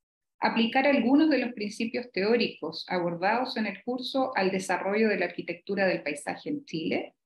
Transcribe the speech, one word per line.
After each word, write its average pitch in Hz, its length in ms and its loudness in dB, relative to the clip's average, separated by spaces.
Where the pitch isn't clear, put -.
aplicar 226 480 2
algunos 277 420 6
de 262 100 4
los 240 140 -2
principios 226 580 -6
teóricos 190 760 0
abordados 185 680 0
en 214 100 -2
el 190 160 -8
curso 254 520 -2
al 190 160 2
desarrollo 190 580 0
de 196 100 0
la 180 60 0
arquitectura 180 640 -4
del 170 160 0
paisaje - 460 -6
en 147 160 -6
Chile - 480 -4